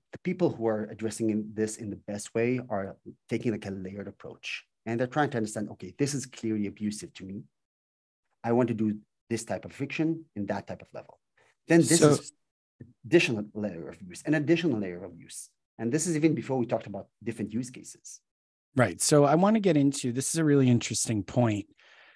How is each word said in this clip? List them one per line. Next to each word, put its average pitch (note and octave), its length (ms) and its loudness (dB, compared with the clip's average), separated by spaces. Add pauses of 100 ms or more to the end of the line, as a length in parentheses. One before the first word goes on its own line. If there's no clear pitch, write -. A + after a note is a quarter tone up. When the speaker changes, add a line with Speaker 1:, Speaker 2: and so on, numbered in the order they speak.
(120)
Speaker 1:
the - 100 -16
people F3+ 280 0
who A2+ 180 -4
are G#2+ 160 0
addressing A2 460 -4
in G#2+ 220 -2
this G#2+ 240 -2
in G#2+ 140 -10
the F#2+ 60 -8
best G2+ 380 -12
way A#2+ 340 0
are G2 280 -6 (320)
taking, A#2 220 -2
like, G#2 160 -6
a G2+ 40 -6
layered G2 380 -10
approach. - 560 -14 (220)
And A#2 120 -2
they're B2+ 80 0
trying D3 240 0
to B2 60 -6
understand, G#2+ 360 -4
"Okay, - 260 -16
this C#3+ 160 0
is A#2+ 100 -4
clearly G#2+ 420 -4
abusive G#2 480 -8
to F#2 100 -16
me. G2 180 -10 (1000)
I A#2+ 100 0
want A2+ 160 4
to A#2 60 -2
do G#2+ 240 0 (300)
this A2+ 160 -4
type F#2+ 220 -6
of - 60 -16
friction D#3+ 520 -4 (100)
in G2+ 120 -6
that G2+ 200 -6
type F#2 140 -10
of - 140 -20
level." - 260 -18 (480)
Then E3+ 120 8
this D#3 200 4
Speaker 2:
So D#3 80 8
Speaker 1:
is - 240 2 (720)
additional A2+ 480 2
layer F#2 380 -6
of - 100 -18
use, F#2 240 -16
an D3 100 0
additional D#3 460 2
layer F2+ 240 -8
of F2 100 -14
use. - 360 -18 (280)
And A#2 140 -2
this D#3+ 140 -2
is E3 100 0
even D3+ 180 4
before C3 220 -4
we B2 80 0
talked A#2 220 -2
about G2 220 -10 (140)
different G#2 300 -6
use B2 160 -4
cases. - 520 -18 (540)
Speaker 2:
Right. A2 280 2
So D3 220 8
I C#3+ 100 6
wanna G#3 260 6
get F3+ 160 4
into, C#3 360 2
this C3 200 -2
is D#3+ 60 -2
a D#3+ 60 2
really C#3+ 240 6
interesting A#2 540 2
point. A2 440 0 (500)